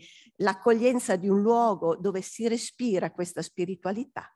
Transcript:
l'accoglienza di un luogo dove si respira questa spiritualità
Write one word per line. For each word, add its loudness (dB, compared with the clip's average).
l'accoglienza 2
di 0
un 4
luogo 2
dove -4
si -8
respira -2
questa -6
spiritualità -6